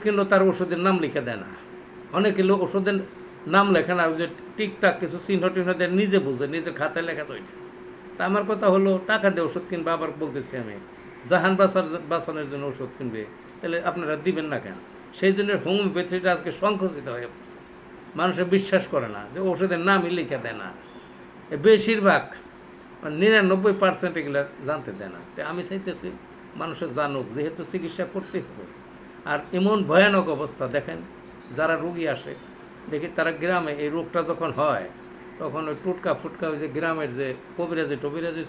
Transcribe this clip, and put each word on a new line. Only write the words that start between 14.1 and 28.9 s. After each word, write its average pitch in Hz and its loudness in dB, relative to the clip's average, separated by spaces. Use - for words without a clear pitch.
দিবেন 160 -2
না 143 -4
কেন? 95 -10
সেই 196 4
জন্য 202 0
হোমিওপ্যাথিটা 180 0
আজকে 165 -2
সংকুচিত 185 0
হয়ে 120 -6
পড়ছে, - -16
মানুষে 180 2
বিশ্বাস 190 4
করে 123 0
না, 104 -8
যে 175 -6
ওষুধের 185 2
নামই 180 4
লিখে 143 0
দেয় 113 -6
না। 95 -10
এ 151 -4
বেশিরভাগ, 208 6
মানে, 151 -6
নিরানব্বই 190 6
পার্সেন্ট 180 2
এগুলা 143 0
জানতে 143 -4
দেয় 98 -10
না। 90 -14
তো 151 -6
আমি 170 -6
চাইতেছি 190 -8
মানুষে 160 -6
জানুক, 139 -2
যেহেতু 143 -4
চিকিৎসা 175 0
করতেই 190 -4
হবে। 104 -12